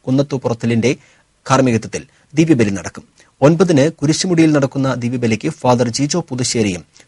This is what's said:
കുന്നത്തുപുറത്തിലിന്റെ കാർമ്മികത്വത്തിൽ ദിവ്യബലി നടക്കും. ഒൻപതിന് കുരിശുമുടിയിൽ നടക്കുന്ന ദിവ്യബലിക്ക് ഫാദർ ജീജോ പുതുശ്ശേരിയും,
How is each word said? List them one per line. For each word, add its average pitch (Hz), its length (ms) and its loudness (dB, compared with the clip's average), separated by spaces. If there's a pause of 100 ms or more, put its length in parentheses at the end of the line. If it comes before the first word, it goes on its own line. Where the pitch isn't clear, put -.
കുന്നത്തുപുറത്തിലിന്റെ 123 920 -2 (540)
കാർമ്മികത്വത്തിൽ 117 560 0 (280)
ദിവ്യബലി 143 360 2
നടക്കും. 95 320 -8 (380)
ഒൻപതിന് 165 500 4
കുരിശുമുടിയിൽ 160 640 0
നടക്കുന്ന 135 420 -2
ദിവ്യബലിക്ക് 120 540 -4
ഫാദർ 123 400 0
ജീജോ 147 400 -4
പുതുശ്ശേരിയും, 113 560 -4 (240)